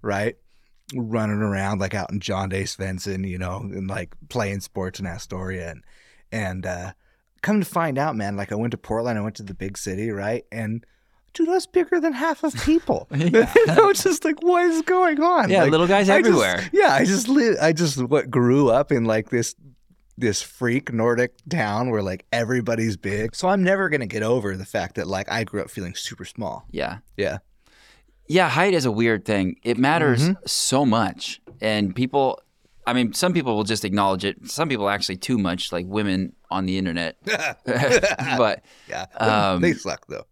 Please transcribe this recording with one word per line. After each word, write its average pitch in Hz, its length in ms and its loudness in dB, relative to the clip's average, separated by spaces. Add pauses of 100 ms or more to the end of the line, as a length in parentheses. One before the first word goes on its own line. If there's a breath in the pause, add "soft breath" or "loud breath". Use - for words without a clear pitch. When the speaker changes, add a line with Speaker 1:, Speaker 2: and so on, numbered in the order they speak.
Speaker 1:
right? 104 340 -2 (580)
Running 110 480 -2
around, 98 380 -2
like, 95 140 -4
out 95 160 -4
in 101 100 -4
John 95 280 -4
Day 95 160 -4
Svensson, 95 640 -6
you 90 100 -6
know, 92 220 -6
and, 95 280 -8
like, 95 260 -8 (160)
playing 101 300 -2
sports 92 400 -8
in 98 60 -6
Astoria. 90 640 -8
And, 65 140 -16 (480 soft breath)
and, 95 340 -6
uh, 92 260 -8 (480)
come 208 200 0
to 185 60 -2
find 160 320 -2
out, 147 180 -2
man, 101 200 -4
like, 101 160 -6
I 104 40 -4
went 113 160 -2
to 117 60 -8
Portland, 117 400 -2
I 104 40 -4
went 107 140 -6
to - 60 -16
the 98 120 -12
big 98 240 -10
city, 101 320 -6
right? 104 420 -4
And, 113 320 -6 (480)
dude, 320 160 -2
I 339 40 0
was 370 140 0
bigger 359 320 0
than 311 140 0
half 285 320 -2
of 302 100 0 (100)
people. - 460 0
<laughs> - 0 -
Speaker 2:
<laughs> 151 60 -4
Yeah. 170 340 4 (180)
Speaker 1:
I 160 120 6
was 403 220 6
just 359 220 0
like, 311 180 0
"What 349 240 4
is 330 160 2
going 349 400 2
on?" 330 280 4
Speaker 2:
Yeah, 185 120 6
Speaker 1:
Like, 139 80 6
Speaker 2:
little 160 160 4
guys 196 240 4
Speaker 1:
I 202 100 8
just, 226 80 6
Speaker 2:
everywhere. 95 440 4
Speaker 1:
yeah, 370 200 6
I - 140 4
just 208 220 0
li-, 247 320 4
I 160 120 4
just, 151 300 0
what, 131 280 0
grew 123 400 4
up 135 220 2
in, 120 120 2
like, 110 260 0
this, 120 240 -2 (640)
this 110 260 0
freak 123 500 -4
Nordic 120 400 2 (160)
town 120 420 -2
where, 107 120 0
like, 92 300 -6
everybody's 113 640 -2
big. 104 400 -6
So - 120 -4
I'm 196 140 2
never 190 260 2
gonna 143 180 -2
get 107 180 -4
over 110 320 0
the 95 80 -10
fact 98 320 -6
that, 92 100 -6
like, 95 240 -4
I 110 140 -2
grew 101 180 -8
up - 80 -10
feeling 92 240 -10
super - 300 -12
small. - 480 -10
Speaker 2:
Yeah. 78 260 -6 (180)
Speaker 1:
Yeah. 95 220 -2 (880 soft breath)
Speaker 2:
Yeah, 170 240 2
height 180 240 2
is 156 100 0
a 127 60 2
weird 110 340 2
thing. 95 380 0
It 117 160 -2
matters 139 440 2
Speaker 1:
Mm-hmm. 175 100 2 (120)
Speaker 2:
so - 400 0
much. 110 560 0 (220)
And 104 320 0
people, 131 460 0 (460)
I 120 80 -2
mean, 120 200 2
some 180 180 0
people 131 240 0
will 107 80 0
just 107 200 -2
acknowledge 98 400 0
it. - 260 -6
Some 160 180 -4
people 104 220 -2
actually 98 260 -4
too 123 220 -2
much, 87 340 -2
like 87 140 -6
women 95 480 -2 (160)
on 95 160 -2
the 92 120 -2
internet. 85 420 -4
<laughs> - 40 -20
Speaker 1:
<laughs> 156 400 -6
Speaker 2:
But, 127 960 0 (260 soft breath)
Speaker 1:
Yeah. - 180 -10 (100)
Speaker 2:
um, 104 460 2
Speaker 1:
they 87 120 2
suck, - 340 -10
though. - 240 -10